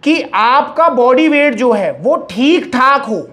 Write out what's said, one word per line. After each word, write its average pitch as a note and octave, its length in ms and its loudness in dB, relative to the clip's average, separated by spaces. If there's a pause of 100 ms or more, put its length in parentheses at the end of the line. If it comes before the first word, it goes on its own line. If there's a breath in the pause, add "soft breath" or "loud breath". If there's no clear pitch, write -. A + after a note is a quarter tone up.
कि D#4+ 180 0 (120)
आपका C4+ 560 0
body B3+ 380 2
weight D4 280 2
जो B3 160 0
है G3 220 -2
वो F#3+ 220 -2 (140)
ठीक C4+ 440 0
ठाक C4 320 2
हो G#3 160 -6 (120)